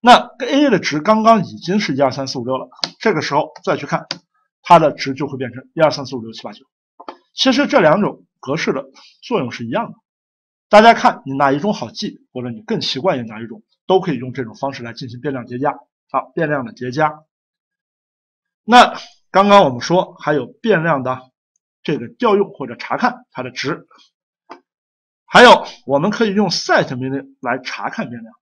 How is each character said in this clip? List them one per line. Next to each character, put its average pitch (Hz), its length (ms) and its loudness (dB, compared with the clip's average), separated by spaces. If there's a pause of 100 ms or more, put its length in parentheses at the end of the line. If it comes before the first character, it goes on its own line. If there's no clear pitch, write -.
那 233 380 6
A 285 300 2
的 202 100 2
值 151 220 -4
刚 220 220 2
刚 220 200 4
已 107 140 -10
经 202 240 -2
是 147 120 -4
一 127 80 0
二 127 80 2
三 139 160 -6
四 131 140 -8
五 113 60 -8
六 131 120 -4
了， 123 120 -12 (320)
这 220 120 2
个 156 80 -2
时 - 120 -6
候 143 180 -2 (140)
再 165 100 0
去 156 100 -8
看， - 220 -6 (540)
它 170 180 6
的 151 140 2
值 135 200 -6
就 139 140 -6
会 131 100 -10
变 120 140 -8
成 123 220 -20
一 160 80 -2
二 151 100 4
三 135 140 -8
四 135 100 -12
五 117 60 -8
六 110 100 -12
七 - 100 -18
八 107 120 -14
九。 - 100 -20 (680)
其 - 180 2
实 254 160 0
这 262 140 2
两 160 180 4
种 170 260 -4 (140)
格 139 160 -6
式 175 160 -4
的 - 140 -6 (360)
作 226 180 -4
用 123 120 -6
是 117 140 -12
一 113 40 -10
样 202 220 -6
的， - 60 -20 (720)
大 208 120 8
家 226 120 8
看 220 320 0
你 135 100 -8
哪 139 160 2
一 143 80 0
种 202 140 -2
好 110 180 -10
记， - 400 -12
或 127 100 -10
者 123 80 -8
你 110 120 -12
更 180 200 -6
习 - 180 -6
惯 156 200 0
于 117 80 -10
哪 107 140 -14
一 117 60 -10
种， 110 140 -16 (260)
都 190 120 6
可 180 140 -2
以 - 20 -2
用 123 160 -10
这 123 140 -8
种 107 100 -16
方 139 160 -6
式 123 120 -14
来 117 100 -12
进 131 160 -14
行 123 100 -16
变 139 140 -6
量 123 120 -8
叠 123 140 -10
加。 139 140 -2 (360)
好， - 240 -6
变 165 140 -2
量 143 180 -4
的 107 60 -14
叠 123 200 -10
加。 156 280 -2 (1400)
那 226 340 6 (340)
刚 202 180 4
刚 202 160 8
我 139 40 2
们 120 120 -6
说 180 340 0
还 - 160 -4
有 139 140 0
变 185 360 0
量 156 220 0
的 127 160 -6 (640)
这 151 140 -2
个 117 100 -10
调 208 300 0
用 - 160 0
或 135 140 -12
者 113 100 -14
查 - 180 -6
看 - 360 -2
它 127 120 -12
的 127 80 -12
值， - 340 -8 (1400)
还 214 180 6
有 - 240 8 (180)
我 139 140 0
们 180 100 0
可 220 160 -2
以 202 80 -2
用 202 160 0
set 175 460 -2
命 131 180 -6
令 - 280 -10
来 135 180 -2
查 123 300 -10
看 139 200 -10
变 120 120 -14
量。 113 200 -20